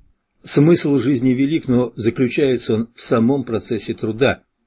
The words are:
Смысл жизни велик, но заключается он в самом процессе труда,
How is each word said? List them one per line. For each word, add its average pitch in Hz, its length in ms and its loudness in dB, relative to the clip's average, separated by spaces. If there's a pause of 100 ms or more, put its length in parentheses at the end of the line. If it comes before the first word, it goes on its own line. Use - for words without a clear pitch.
(440)
Смысл 147 540 4
жизни 127 360 0
велик, 139 340 -2
но 123 280 0
заключается 123 800 0
он 113 180 -4
в - 80 -14
самом 127 420 2
процессе 113 480 -6
труда, 110 500 -2 (240)